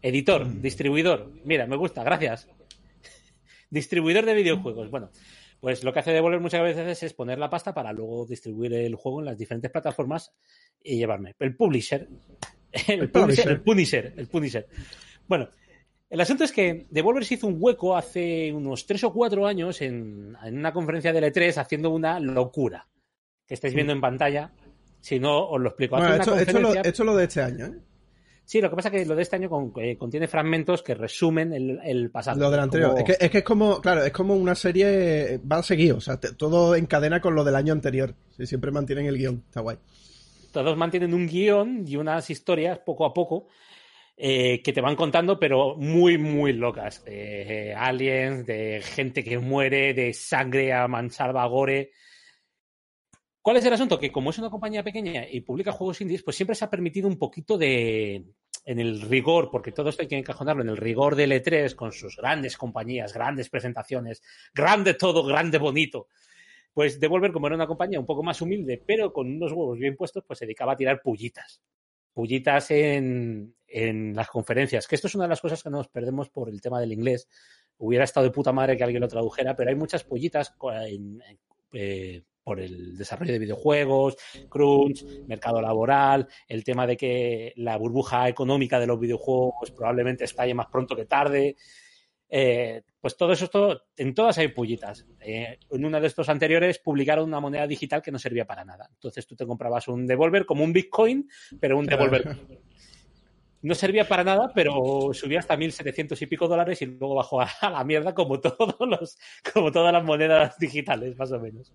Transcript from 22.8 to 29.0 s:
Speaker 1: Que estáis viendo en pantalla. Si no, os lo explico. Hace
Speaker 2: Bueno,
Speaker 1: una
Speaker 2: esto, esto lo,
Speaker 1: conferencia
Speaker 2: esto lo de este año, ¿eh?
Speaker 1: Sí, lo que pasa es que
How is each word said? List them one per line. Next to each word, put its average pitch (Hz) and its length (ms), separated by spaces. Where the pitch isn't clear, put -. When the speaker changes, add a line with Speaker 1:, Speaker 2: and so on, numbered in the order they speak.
Speaker 1:
Que - 80
estáis 127 180
viendo 147 200
en 139 80
pantalla. 143 500
Si - 180
no, 147 300
os 147 120
lo 123 80
explico. 135 260
Hace 170 120
Speaker 2:
Bueno, 160 80
Speaker 1:
una - 80
Speaker 2:
esto, 202 140
esto 180 160
lo, 233 140
Speaker 1:
conferencia 190 220
Speaker 2:
esto 226 160
lo 220 100
de 185 80
este 170 180
año, 123 260
¿eh? 165 120
Speaker 1:
Sí, - 160
lo 196 100
que 170 60
pasa 185 140
es 196 60
que 185 100